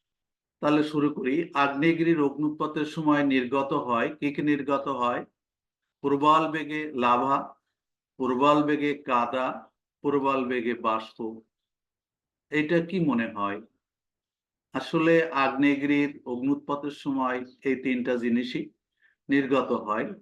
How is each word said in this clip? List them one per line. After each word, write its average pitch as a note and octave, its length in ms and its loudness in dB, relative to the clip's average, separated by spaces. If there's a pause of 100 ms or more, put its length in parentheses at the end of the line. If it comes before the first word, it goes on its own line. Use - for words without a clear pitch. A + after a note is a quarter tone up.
(600)
তাহলে D3+ 240 2
শুরু D3 260 0
করি। B2+ 240 -2 (200)
আগ্নেয়গিরির D#3 680 2
অগ্নুৎপাতের D3+ 600 -2
সময় D3 400 0
নির্গত C3+ 480 0
হয়, B2 440 -2
কি D3 160 -4
কি D3+ 100 -4
নির্গত C#3 460 0
হয়? B2 340 -2 (800)
প্রবল D3 460 4
বেগে D3+ 440 -6
লাভা, B2 420 2 (800)
প্রবল C3 460 4
বেগে D3 320 0
কাদা, B2+ 520 -2 (560)
প্রবল C#3 420 0
বেগে B2 300 -2
বাষ্প। A2 440 -4 (1300)
এটা D3+ 300 2
কি F#3 200 -4
মনে A#2+ 320 2
হয়? G2+ 280 -6 (1120)
আসলে D#3+ 400 2 (160)
আগ্নেয়গিরির C#3+ 960 0
অগ্নুৎপাতের C#3+ 640 -4
সময় C3 480 -4 (240)
এই C3+ 140 2
তিনটা B2+ 400 -2
জিনিসই A#2+ 460 -2 (680)
নির্গত C3+ 440 2
হয়। A2 340 -2 (160)